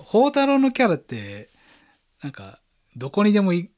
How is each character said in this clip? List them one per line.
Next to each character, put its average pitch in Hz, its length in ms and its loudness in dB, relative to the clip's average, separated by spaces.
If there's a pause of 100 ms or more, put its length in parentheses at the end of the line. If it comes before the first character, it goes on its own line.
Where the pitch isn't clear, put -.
宝 240 220 2
太 285 180 0
郎 277 140 2
の 269 120 2
キ 254 120 0
ャ 233 40 4
ラ 170 80 0
っ - 40 -2
て、 101 500 -12 (720)
な 143 80 -10
ん - 20 -14
か、 101 280 -20 (360)
ど 127 140 -10
こ 202 140 0
に 208 100 4
で 202 80 2
も 185 120 2
い-、 175 240 -4